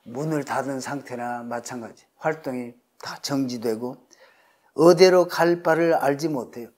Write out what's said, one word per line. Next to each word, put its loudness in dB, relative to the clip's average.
문을 -6
닫은 -4
상태나 -8
마찬가지, -12
활동이 -6
다 -14
정지되고 -4
어디로 6
갈 0
바를 2
알지 0
못해요. -8